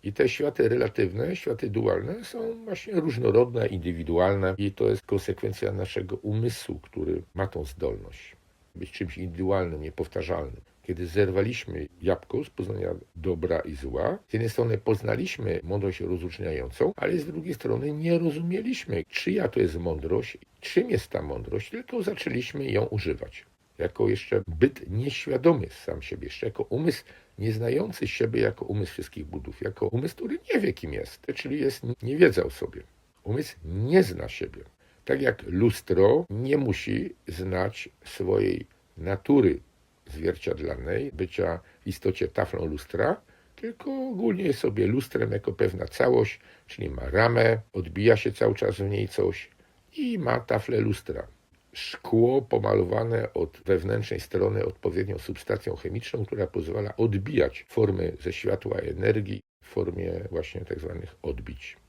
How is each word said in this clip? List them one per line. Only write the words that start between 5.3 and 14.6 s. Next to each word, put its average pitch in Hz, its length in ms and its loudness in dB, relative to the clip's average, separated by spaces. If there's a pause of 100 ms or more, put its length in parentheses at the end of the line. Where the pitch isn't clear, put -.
naszego 95 440 -6
umysłu, 110 680 -2
który 82 400 -4 (120)
ma 95 120 -2
tą 82 180 -6
zdolność - 720 -8 (380)
być 87 160 -10
czymś 87 280 -6
indywidualnym, 90 640 0
niepowtarzalnym. 82 800 -4 (220)
Kiedy 87 240 -4
zerwaliśmy 92 840 0 (140)
jabłko - 420 0
z - 60 -14
poznania 90 440 -4 (220)
dobra 82 440 0
i 78 140 -6
zła, 67 440 -2 (100)
z - 40 -8
jednej 113 180 0
strony 113 280 2